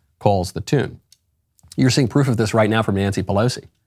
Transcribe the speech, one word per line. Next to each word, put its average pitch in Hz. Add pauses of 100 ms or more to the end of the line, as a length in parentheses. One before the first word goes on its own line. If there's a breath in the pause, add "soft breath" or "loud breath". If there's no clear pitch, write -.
(200)
calls 95
the 101
tune. - (760)
You're 131
seeing 127
proof 139
of 120
this 110
right 110
now 110
from 104
Nancy 98
Pelosi. 104 (220)